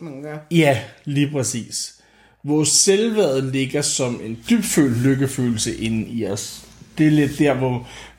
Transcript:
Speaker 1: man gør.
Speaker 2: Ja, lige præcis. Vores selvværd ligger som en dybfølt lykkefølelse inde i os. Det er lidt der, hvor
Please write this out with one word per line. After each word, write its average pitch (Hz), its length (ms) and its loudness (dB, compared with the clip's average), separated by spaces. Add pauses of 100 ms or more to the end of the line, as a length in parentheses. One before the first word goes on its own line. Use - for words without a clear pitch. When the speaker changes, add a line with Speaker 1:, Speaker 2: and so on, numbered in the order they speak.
Speaker 1:
man 143 200 -14
gør. 151 160 -12 (140)
Speaker 2:
Ja, 143 300 4 (240)
lige 143 260 0
præcis. 120 600 -6 (520)
Vores 147 260 0
selvværd 196 760 2
ligger 135 380 -2
som 123 420 -2
en 113 160 -10 (100)
dybfølt 156 480 2
lykkefølelse 127 800 0
inde 113 300 -2
i 113 200 -4
os. - 340 -8 (360)
Det 156 100 4
er 151 40 4
lidt 147 280 2
der, 147 140 4
hvor 123 340 -2 (320)